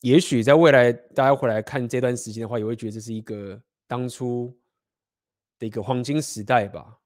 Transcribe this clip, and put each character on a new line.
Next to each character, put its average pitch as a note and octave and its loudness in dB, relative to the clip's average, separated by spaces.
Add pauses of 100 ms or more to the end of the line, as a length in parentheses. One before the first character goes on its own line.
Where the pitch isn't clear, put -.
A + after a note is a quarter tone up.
也 B2+ 6
许 B2+ 0
在 C3+ 6
未 E3 8
来 B2 6
大 - -2
家 C#3 4
回 C3+ -2
来 A2 0
看 B2 -6
这 B2 -2
段 B2 0
时 A2+ -12
间 A2 -10
的 G#2+ -10
话， A#2 -4
也 G#2+ -6
会 A2+ -6
觉 A2+ -10
得 G#2+ -8
这 A2+ -12
是 A2+ -12
一 A2 -8
个 G#2 -12 (280)
当 B2 -6
初 B2 -8 (1000)
的 A#2 -10
一 A2 -8
个 G#2+ -8
黄 B2+ -4
金 D3 -2
时 A2 -10
代 A2 2
吧。 F#2 -18